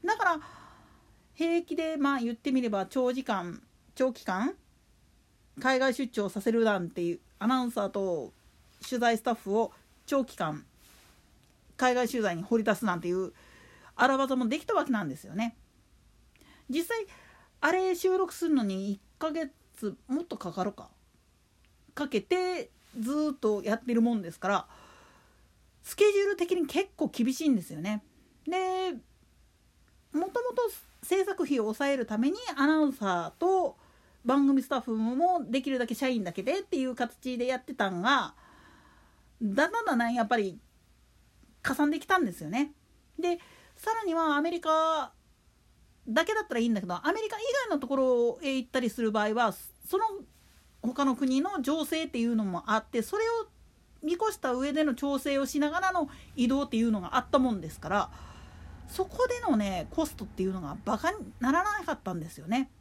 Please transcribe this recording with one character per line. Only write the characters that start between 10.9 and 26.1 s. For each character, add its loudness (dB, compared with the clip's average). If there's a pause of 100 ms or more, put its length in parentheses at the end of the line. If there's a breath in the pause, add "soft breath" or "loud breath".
海 4
外 2
取 -2
材 0
に -6
掘 2
り 2
出 4
す -6
な 2
ん -6
て -6
い 0
う -2 (640 loud breath)
荒 4
技 0
も 0
で 0
き -12
た -2
わ 4
け -2
な 0
ん -4
で -8
す -18
よ -12
ね。 -4 (1120 soft breath)
実 -2
際、 -4 (540 loud breath)
あ 2
れ 2
収 2
録 0
す -4
る 2
の 4
に -2
一 -6 (180)
ヶ -2
月、 -6 (560)
も -2
っ -8
と -10
か -8
か -4
る -2
か。 -18 (1080)
か -4
け -2
て、 0 (280)
ず -2
ー 0
っ -6
と 0
や 0
っ -10
て -2
る 4
も 4
ん -2
で -10
す -18
か -4
ら、 0 (1160 loud breath)
ス -12
ケ 8
ジ 6